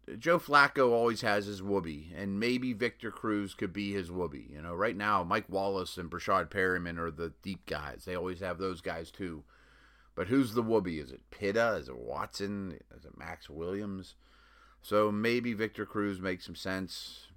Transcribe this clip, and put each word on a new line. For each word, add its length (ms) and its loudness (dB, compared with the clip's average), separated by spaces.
Joe 180 4
Flacco 540 6
always 300 4
has 240 2
his 180 -6
whoopee, 520 0
and 220 -2
maybe 360 2
Victor 360 -2
Cruz 440 0
could 180 -4
be 220 -2
his 180 -4
whoopee. 400 -4
You 100 -12
know, 140 -6
right 220 0
now, 260 4
Mike 240 0
Wallace 500 0
and 140 -6
Brashad 380 2
Perriman 500 2
are 100 0
the 220 -4
deep 240 -8
guys. 400 -6
They 100 -4
always 260 -4
have 160 -4
those 240 -2
guys, 280 -6
too. 360 -8
But 140 -2
who's 260 4
the 80 4
whoopee? 380 2
Is 120 -10
it 100 -16
Pitta? 440 2
Is 120 -6
it 100 -10
Watson? 840 -6
Is 100 -20
it 120 -18
Max 320 -12
Williams? 640 -6
So 280 6
maybe 440 2
Victor 320 -2
Cruz 340 0
makes 260 -4
some 100 -12
sense, 800 -6